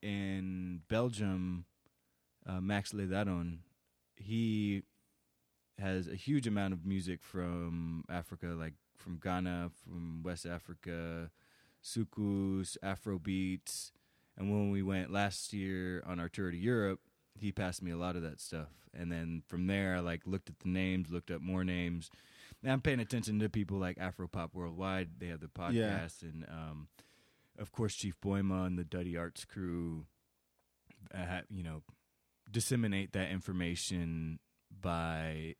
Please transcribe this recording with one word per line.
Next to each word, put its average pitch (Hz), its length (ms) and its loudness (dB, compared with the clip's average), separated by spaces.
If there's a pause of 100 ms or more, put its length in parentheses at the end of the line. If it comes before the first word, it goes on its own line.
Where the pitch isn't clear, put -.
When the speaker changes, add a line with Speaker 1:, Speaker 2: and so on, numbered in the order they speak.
Speaker 1:
in 95 840 -2
Belgium, 98 760 2 (800)
uh, 92 140 -2
Max 101 300 2
Ledaron. 92 680 2 (560)
He 107 680 2 (960)
has 92 280 0
a - 80 -6
huge 139 320 2
amount 101 260 4
of 82 120 -4
music 92 380 0
from 85 840 -2
Africa, 87 380 -6
like, 80 260 -4 (220)
from 90 280 -8
Ghana, 90 480 0 (120)
from 85 380 -6
West 85 240 -4
Africa, 85 840 -6 (520)
soukous, 98 1000 2
Afro 98 340 -2
beats. 92 760 0 (460)
And 98 140 2
when 104 180 6
we 98 140 4
went 95 280 2
last 101 420 2
year 92 520 -2
on 90 140 -2
our 85 100 0
tour 92 220 0
to 85 60 -2
Europe, 101 420 4 (360)
he 101 160 -2
passed 92 300 0
me 92 100 -2
a 85 60 -2
lot 87 180 0
of 87 60 -2
that 80 180 -6
stuff. 78 300 -6 (240)
And 85 180 -4
then 82 360 -2
from 90 200 0
there, 95 280 4
I, 90 40 2
like, 85 280 0
looked 95 220 -2
at - 100 -12
the 95 100 -2
names, 92 400 2
looked 87 220 -4
up 82 100 -4
more 92 220 0
names. 87 480 0 (500)
Now 131 120 4
I'm 135 80 2
paying 135 180 4
attention 110 400 2
to 107 100 4
people 98 300 2
like 90 180 0
Afropop 87 560 -4
Worldwide. 90 680 -2
They 90 80 -4
have 82 120 -4
the 78 100 -10 (220)
Speaker 2:
Yeah. 113 180 4 (100)
Speaker 1:
podcast, 82 220 -8
and, 80 260 -8
um, 78 400 -8 (720)
of 104 120 -6
course, 110 240 0
Chief - 260 -4
Boima 98 460 4
and 90 120 0
the 87 40 0
Duddy 87 340 -2
Arts 85 280 -6
crew, 85 600 -2 (1080)
uh, 90 360 -2
you 95 140 -6
know, 80 200 -6 (680)
disseminate 107 600 2
that 95 180 2
information 85 1080 0 (420)
by 82 800 0